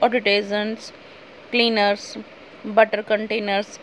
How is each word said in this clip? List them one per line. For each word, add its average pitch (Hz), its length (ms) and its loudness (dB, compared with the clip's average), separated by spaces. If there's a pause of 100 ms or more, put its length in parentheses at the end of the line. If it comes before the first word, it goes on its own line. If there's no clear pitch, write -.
और 240 60 4
डिटर्जेंट्स, 208 840 -2 (580)
cleaners, 220 680 0 (480)
butter 214 360 4
containers, 208 800 -2